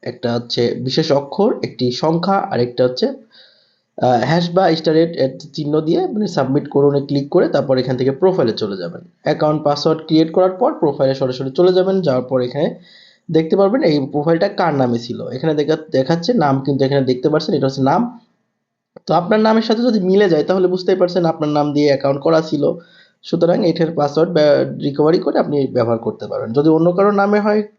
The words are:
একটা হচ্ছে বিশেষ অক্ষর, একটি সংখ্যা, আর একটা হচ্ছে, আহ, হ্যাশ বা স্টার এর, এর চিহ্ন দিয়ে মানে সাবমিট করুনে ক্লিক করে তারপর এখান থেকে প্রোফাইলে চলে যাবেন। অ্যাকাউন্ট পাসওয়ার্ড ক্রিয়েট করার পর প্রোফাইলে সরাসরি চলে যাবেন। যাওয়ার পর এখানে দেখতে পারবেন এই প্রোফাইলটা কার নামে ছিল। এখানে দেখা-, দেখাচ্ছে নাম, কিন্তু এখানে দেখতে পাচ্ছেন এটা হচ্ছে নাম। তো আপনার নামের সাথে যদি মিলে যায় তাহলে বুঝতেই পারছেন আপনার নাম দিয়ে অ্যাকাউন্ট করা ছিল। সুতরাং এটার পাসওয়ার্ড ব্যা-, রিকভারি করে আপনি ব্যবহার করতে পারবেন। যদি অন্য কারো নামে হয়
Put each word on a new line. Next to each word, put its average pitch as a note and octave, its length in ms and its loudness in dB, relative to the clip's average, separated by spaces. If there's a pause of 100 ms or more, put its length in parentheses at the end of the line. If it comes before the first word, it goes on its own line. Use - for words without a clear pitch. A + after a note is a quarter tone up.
একটা A#2+ 320 -4
হচ্ছে A#2+ 420 -2
বিশেষ C3 360 -2
অক্ষর, C#3+ 420 0 (100)
একটি B2+ 280 -4
সংখ্যা, E3+ 460 0 (140)
আর - 80 -2
একটা B2 240 0
হচ্ছে, B2+ 240 0 (920)
আহ, B2 200 2
হ্যাশ E3+ 280 0
বা E3+ 260 2
স্টার D#3+ 200 0
এর, E3 200 4
এর C3+ 160 0 (220)
চিহ্ন D3+ 280 -2
দিয়ে E3+ 260 0
মানে G#3+ 200 -4
সাবমিট C#3 420 0
করুনে C#3+ 320 2
ক্লিক C#3 280 -4
করে F3 200 2
তারপর C#3 280 0
এখান B2+ 200 -2
থেকে C3 140 0
প্রোফাইলে C3 420 0
চলে G2 240 -6
যাবেন। E2+ 240 -10 (220)
অ্যাকাউন্ট D3+ 400 0
পাসওয়ার্ড D3+ 420 0
ক্রিয়েট D#3+ 260 2
করার F#3 280 2
পর C#4 140 0
প্রোফাইলে C#3 420 0
সরাসরি C3 360 -4
চলে F3+ 220 2
যাবেন। F#3+ 280 2
যাওয়ার B2+ 220 0
পর B2+ 180 -2
এখানে C3+ 260 -2 (640)
দেখতে D#3+ 260 2
পারবেন G3 260 2
এই D3 280 2
প্রোফাইলটা E3 360 0
কার F#3 260 -2
নামে B2 260 0
ছিল। - 280 -10
এখানে E3 260 -4
দেখা-, D3+ 380 -2
দেখাচ্ছে E3 420 0
নাম, D3 220 2 (100)
কিন্তু C3+ 200 0
এখানে C#3 200 2
দেখতে B2+ 240 0
পাচ্ছেন D#3+ 260 0
এটা C3+ 100 0
হচ্ছে C3+ 160 -2
নাম। F3 380 0 (840)
তো - 80 -2
আপনার F3+ 260 2
নামের A3 220 4
সাথে A3+ 220 -2
যদি A3+ 160 2
মিলে F#3+ 300 4
যায় D#3 140 2
তাহলে F3+ 240 0
বুঝতেই F3+ 280 0
পারছেন F3+ 300 0
আপনার D#3 240 -2
নাম D3 240 0
দিয়ে D3 140 2
অ্যাকাউন্ট C#3 340 0
করা E3 200 2
ছিল। D3+ 220 -4 (600)
সুতরাং E3+ 420 0
এটার E3 260 0
পাসওয়ার্ড D#3 420 0
ব্যা-, D3 320 4 (180)
রিকভারি D3 360 2
করে - 200 -2
আপনি C#3+ 280 0
ব্যবহার A#2 320 0
করতে G#2+ 280 -8
পারবেন। - 260 -6
যদি D3 160 4
অন্য D#3+ 220 4
কারো G3 200 2
নামে G#3 280 2
হয় G#3 240 0 (160)